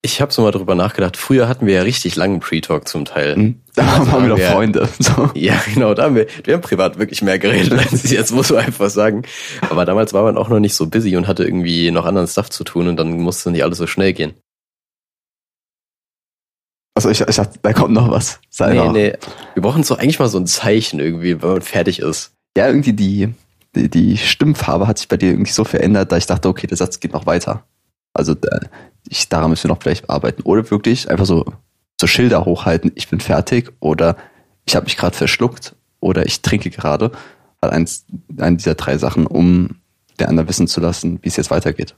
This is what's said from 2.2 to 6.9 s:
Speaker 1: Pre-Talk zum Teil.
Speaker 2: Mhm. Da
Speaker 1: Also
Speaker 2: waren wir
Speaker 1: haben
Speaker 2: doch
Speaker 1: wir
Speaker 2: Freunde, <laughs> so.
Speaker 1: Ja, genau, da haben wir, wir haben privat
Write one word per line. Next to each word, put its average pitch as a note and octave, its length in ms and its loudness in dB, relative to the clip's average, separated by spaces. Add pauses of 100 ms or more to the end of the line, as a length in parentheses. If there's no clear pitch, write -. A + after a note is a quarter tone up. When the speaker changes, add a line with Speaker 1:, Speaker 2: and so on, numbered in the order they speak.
Speaker 1:
Pre-Talk D#2+ 480 -4
zum D2 160 -6
Teil. D2+ 320 -2
Speaker 2:
Mhm. G#2+ 260 0 (140)
Da A#2+ 100 2
Speaker 1:
Also - 140 4
Speaker 2:
waren C#3 80 4
wir C3 60 2
Speaker 1:
haben B2+ 160 4
Speaker 2:
doch G#2+ 80 4
Speaker 1:
wir - 140 4
Speaker 2:
Freunde, G#2+ 420 2
<laughs> - 60 -16
so. - 340 2
Speaker 1:
Ja, - 280 0 (120)
genau, A2+ 200 4
da A2 100 0
haben D3 120 2
wir, A2 120 4 (180)
wir C#3+ 80 2
haben F3 80 0
privat F#2 360 -2